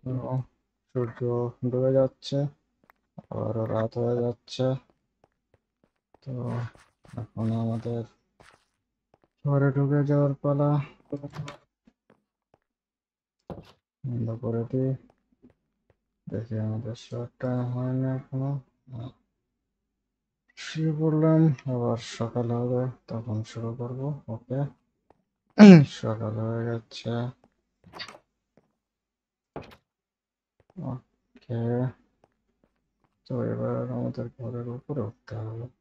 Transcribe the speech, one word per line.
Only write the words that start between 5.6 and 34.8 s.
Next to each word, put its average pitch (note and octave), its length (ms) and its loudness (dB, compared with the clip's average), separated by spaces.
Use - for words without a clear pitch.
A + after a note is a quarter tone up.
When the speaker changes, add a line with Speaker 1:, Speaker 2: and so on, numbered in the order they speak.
Speaker 1:
তো C3 100 -10
এখন A2+ 260 -6
আমাদের A2+ 380 -4
ঘরে C#3+ 300 4
ঢুকে C#3+ 240 4
যাওয়ার C#3+ 320 4
পালা। C#3+ 280 2
বন্ধ A#2 200 -4
করে A2+ 280 -2
দিই। C3 200 0
দেখি A2 240 -6
আমাদের A2 360 -6
শোয়ার A#2+ 260 -10
time B2+ 220 -2
হয় B2+ 260 -2
না C3 60 0
এখনো। C3+ 320 -4
শুয়ে D#3 360 -2
পড়লাম, D#3+ 420 6
আবার A#2 260 0
সকাল A#2 300 -2
হবে, B2 240 0
তখন A2 280 -6
শুরু A2+ 180 -8
করব। B2 220 -6
ওকে, B2+ 260 -6
Speaker 2:
হুম। G3 220 12
Speaker 1:
সকাল A2 320 -4
হয়ে A2+ 220 -2
গেছে। A#2 460 -6
ওকে, - 720 -10
তো - 80 -8
এবার A#2+ 220 -4
আমাদের B2 280 -6
ঘরের A#2+ 300 -8
উপরে D3 320 -8